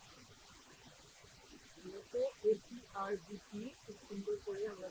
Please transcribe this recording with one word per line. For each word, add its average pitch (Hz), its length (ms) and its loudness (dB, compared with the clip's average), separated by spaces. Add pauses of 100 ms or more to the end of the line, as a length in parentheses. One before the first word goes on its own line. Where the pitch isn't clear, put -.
(1800)
ঠিক 370 260 -8
আছে? - 200 2 (300)
এপি 240 260 4 (260)
আর 196 80 2 (160)
বিপি 202 340 -4 (220)
খুব - 140 -8 (100)
সুন্দর 208 280 2 (100)
করে 392 160 0 (120)
আমরা 370 180 -4